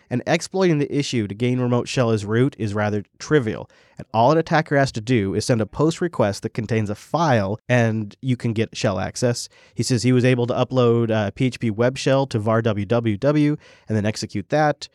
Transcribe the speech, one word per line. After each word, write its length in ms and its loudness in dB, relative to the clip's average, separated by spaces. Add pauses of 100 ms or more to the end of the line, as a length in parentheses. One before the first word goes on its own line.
and 160 -4
exploiting 540 0
the 180 -2
issue 300 -2
to 80 -8
gain 240 0
remote 300 0
shell 220 0
as 140 0
root 320 2
is 160 -4
rather 300 -2 (160)
trivial. 500 0 (280)
And 160 -14
all 180 4
an 60 4
attacker 400 0
has 160 2
to 80 -6
do 320 0
is 120 -2
send 140 2
a 60 0
post 340 -2
request 440 -2
that 100 -6
contains 360 -2
a 60 -6
file, 720 0
and 540 0
you 160 -2
can 160 -4
get 240 -4
shell 200 0
access. 520 -2 (260)
He 80 -4
says 200 0
he 100 4
was 100 4
able 240 2
to 60 -2
upload 560 2
a 240 0
P 140 -2
H 120 -4
P 100 -2
web 280 0
shell 300 2
to 120 -2
var 220 0
W 240 0
W 320 0
W 400 2 (320)
and 80 0
then 80 0
execute 440 -6
that. 460 0